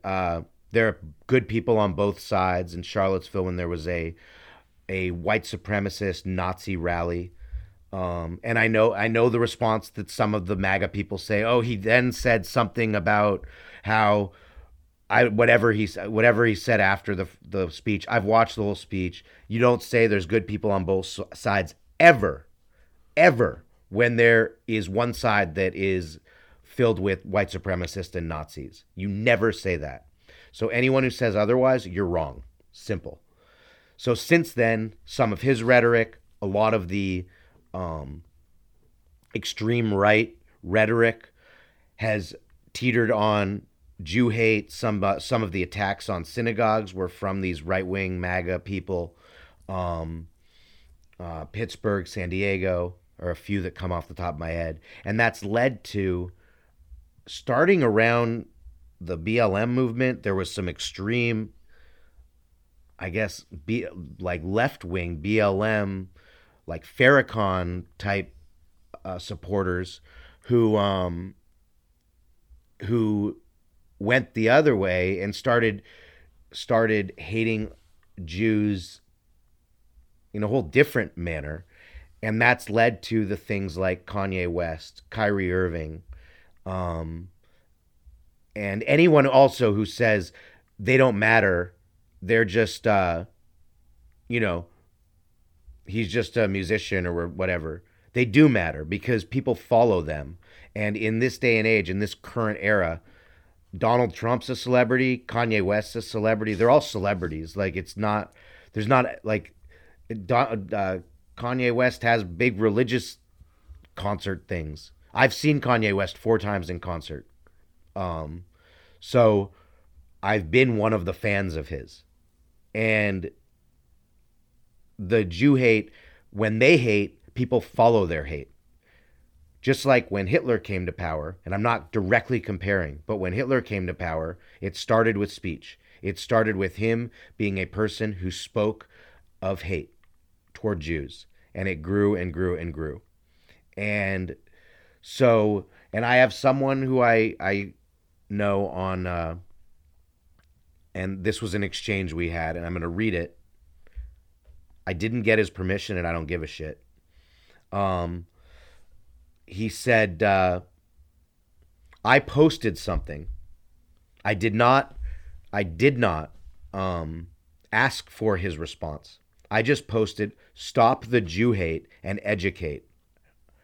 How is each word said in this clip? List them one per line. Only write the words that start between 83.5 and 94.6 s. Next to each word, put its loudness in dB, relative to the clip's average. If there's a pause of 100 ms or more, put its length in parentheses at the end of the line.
like -4
Kanye -4
West, -6
Kyrie 0
Irving, -4 (640)
um, -8 (1300)
and -4
anyone 8
also 6
who 0
says 0 (460)
they 2
don't 4
matter, 4 (480)
they're 2
just, -2
uh, 2 (1000)
you -2
know, -2 (1200)